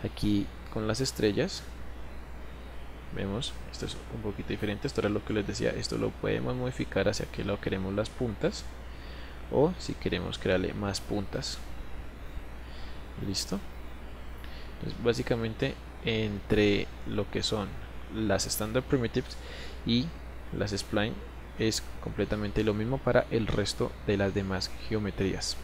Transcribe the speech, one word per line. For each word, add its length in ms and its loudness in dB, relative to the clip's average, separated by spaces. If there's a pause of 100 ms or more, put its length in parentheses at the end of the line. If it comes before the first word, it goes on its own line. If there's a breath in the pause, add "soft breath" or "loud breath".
aquí 420 2 (240)
con 160 -2
las 140 2
estrellas 640 2 (1500)
vemos, 380 -2 (180)
esto 140 -4
es 100 -4 (180)
un 60 -4
poquito 280 -4
diferente, 380 -2
esto 140 2
era 80 4
lo 160 2
que 80 -2
les 140 2
decía, 240 2
esto 260 -2
lo 140 2
podemos 460 0
modificar 520 2
hacia 240 2
qué 100 -4
lado 160 0
queremos 360 0
las 160 2
puntas 540 0 (840 loud breath)
o 280 6
si 160 -4
queremos 440 -2
crearle 360 4
más 260 0
puntas. 580 -2 (1700 loud breath)
Listo. 320 0 (1160 loud breath)
Entonces, 280 -4
básicamente 720 2 (300)
entre 840 6 (200)
lo 240 0
que 120 0
son 260 0 (460)
las 320 4
standard 380 2
primitives 540 2 (480 loud breath)
y 200 6 (500)
las 140 0
spline 440 0 (440)
es 240 2 (180)
completamente 600 0
lo 120 6
mismo 240 0
para 320 6
el 160 4
resto 440 2 (160)
de 100 6
las 180 4
demás 360 0 (180)
geometrías. 760 0